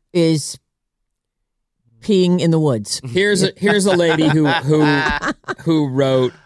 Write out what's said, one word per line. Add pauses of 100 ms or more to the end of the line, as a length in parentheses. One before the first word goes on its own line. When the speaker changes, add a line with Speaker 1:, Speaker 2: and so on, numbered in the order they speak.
(120)
Speaker 1:
is (1400)
peeing
in
the
woods."
Speaker 2:
Here's
a,
here's
a
lady
who,
who,
Speaker 1:
<laughs>
Speaker 2:
who
wrote (140)